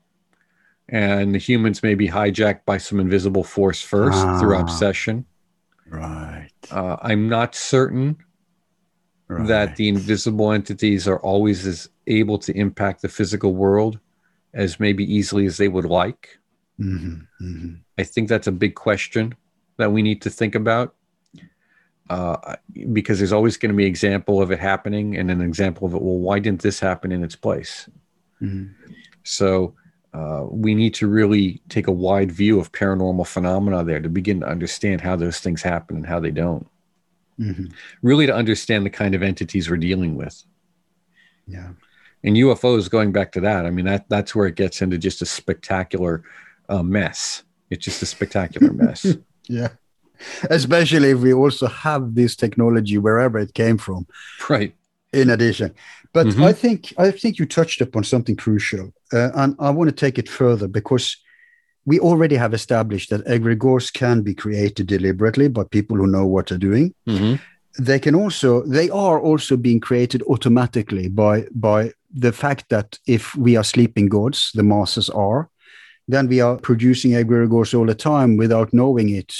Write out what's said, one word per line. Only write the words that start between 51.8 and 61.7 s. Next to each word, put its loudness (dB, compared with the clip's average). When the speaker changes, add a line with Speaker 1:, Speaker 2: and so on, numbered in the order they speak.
Speaker 2:
this 2
technology 2
wherever 2
it -6
came 2
from. -8
Speaker 1:
Right. 0
Speaker 2:
In 6
addition. 2
But 4
Speaker 1:
Mm-hmm. 4
Speaker 2:
I 8
think, -2
I 4
think -4
you 0
touched -2
upon -2
something 0
crucial, -2
uh, 2
and 0
I 0
want 2
to -8
take 0
it -6
further 0
because -2